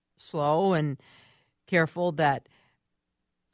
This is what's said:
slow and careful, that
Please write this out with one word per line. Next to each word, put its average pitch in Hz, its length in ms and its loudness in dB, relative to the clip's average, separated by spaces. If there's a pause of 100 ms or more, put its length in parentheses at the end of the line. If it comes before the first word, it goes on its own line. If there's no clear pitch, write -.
(180)
slow 160 560 0
and 151 240 -2 (720)
careful, 175 460 0
that 147 340 0 (1080)